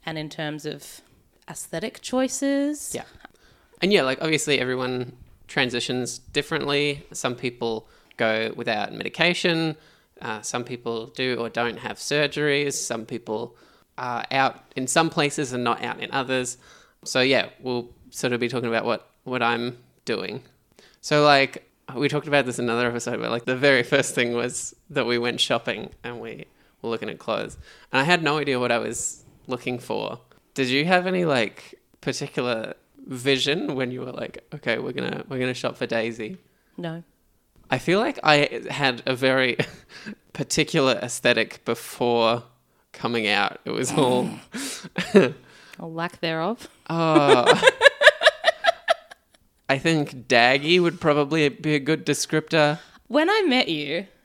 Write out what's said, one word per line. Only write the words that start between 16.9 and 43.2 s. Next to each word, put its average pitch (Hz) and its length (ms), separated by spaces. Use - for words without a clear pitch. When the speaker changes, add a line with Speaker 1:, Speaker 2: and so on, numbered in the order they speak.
Speaker 2:
So - 160
yeah, 127 300
we'll 123 300
sort 123 220
of 120 80
be 120 80
talking 120 200
about 113 160
what, 113 260
what 127 180
I'm 120 360
doing. 101 380
So, 147 240
like, 139 440
we 135 140
talked 143 180
about 143 200
this 123 120
in 123 60
another 120 240
episode, 117 320
but, 113 100
like, 117 140
the 127 120
very 135 280
first - 300
thing 120 200
was 120 400
that 139 160
we 120 120
went 120 220
shopping 117 500
and 120 180
we 113 260
were 117 80
looking 113 180
at - 120
clothes. 110 360
And 131 80
I 135 40
had 170 200
no 151 140
idea 143 200
what 120 140
I 120 60
was 113 440
looking 123 320
for. 107 400
Did 131 140
you 135 180
have 180 200
any, 185 180
like, 127 540
particular 123 760
vision 139 680
when 127 160
you 127 80
were 123 100
like, - 320
"Okay, 123 260
we're 131 140
gonna, 123 360
we're 131 100
gonna 127 160
shop 123 220
for 127 100
Daisy"? 117 520
Speaker 1:
No. 170 280
Speaker 2:
I 131 80
feel 175 220
like 269 240
I 147 440
had 131 380
a 131 80
very 131 420
<laughs> - 360
particular 143 600
aesthetic - 720
before 120 800
coming 117 360